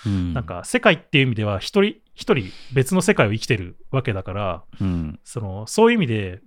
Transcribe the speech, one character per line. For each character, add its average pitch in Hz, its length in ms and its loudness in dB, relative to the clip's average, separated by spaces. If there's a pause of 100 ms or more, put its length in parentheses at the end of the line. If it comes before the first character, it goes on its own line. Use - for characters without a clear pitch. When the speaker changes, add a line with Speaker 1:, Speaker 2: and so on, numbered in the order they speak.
Speaker 1:
う - 20 0
ん。 90 240 0
Speaker 2:
な 123 80 -2
ん - 40 -4
か 87 200 -10
世 247 160 -2
界 196 140 6
っ 139 60 -10
て - 180 0
い 135 60 6
う - 20 0
意 127 40 0
味 107 60 0
で 107 80 -2
は 104 140 0
一 - 240 0
人 208 140 0 (180)
一 - 180 -2
人 110 140 0 (260)
別 131 220 2
の 185 80 4
世 208 120 4
界 123 140 4
を 98 40 0
生 110 60 -2
き - 80 -8
て 127 80 2
る 90 220 -8 (140)
わ 135 120 0
け 110 120 -2
だ 92 80 -6
か 92 100 -10
ら、 95 320 -4 (160)
Speaker 1:
う 101 40 0
ん。 85 380 -2
Speaker 2:
そ - 180 -10
の、 101 260 -8
そ 220 200 4
う 240 60 6
い 240 40 2
う - 20 0
意 - 20 2
味 151 60 2
で 98 400 -2